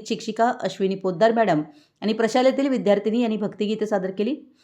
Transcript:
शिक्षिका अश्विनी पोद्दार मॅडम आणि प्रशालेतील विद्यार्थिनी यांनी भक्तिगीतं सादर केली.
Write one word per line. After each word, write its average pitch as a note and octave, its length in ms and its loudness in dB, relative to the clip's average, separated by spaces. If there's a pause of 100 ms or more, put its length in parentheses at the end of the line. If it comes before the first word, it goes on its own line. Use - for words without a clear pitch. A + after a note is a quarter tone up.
शिक्षिका A3+ 440 -2 (100)
अश्विनी F#3+ 320 -2
पोद्दार F#3+ 380 2
मॅडम G3 300 2 (380)
आणि G#3 120 0
प्रशालेतील B3+ 560 2
विद्यार्थिनी G#3 520 2
यांनी A3 160 0
भक्तिगीतं G#3 500 -4
सादर F#3+ 240 -2
केली. G#3 260 -4 (280)